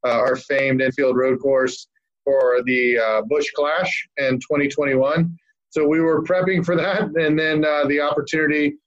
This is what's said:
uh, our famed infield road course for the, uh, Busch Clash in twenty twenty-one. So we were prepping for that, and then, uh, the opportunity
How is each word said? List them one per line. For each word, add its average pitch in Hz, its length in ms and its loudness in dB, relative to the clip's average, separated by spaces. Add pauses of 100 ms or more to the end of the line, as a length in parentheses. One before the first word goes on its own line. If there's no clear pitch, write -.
uh, 123 100 0
our 127 220 2
famed 135 460 0
infield 131 340 0
road 127 240 0
course 131 480 0 (360)
for 127 420 2
the, 123 320 2
uh, 110 240 0
Busch 143 340 -2
Clash 160 520 -2 (100)
in 131 220 -2
twenty 143 280 -2
twenty-one. 147 720 0 (320)
So 151 180 0
we 156 120 2
were 160 240 0
prepping 185 420 0
for 175 120 0
that, 190 260 -2 (120)
and 156 220 2
then, 156 260 0
uh, 147 220 0
the 143 140 0
opportunity 147 880 0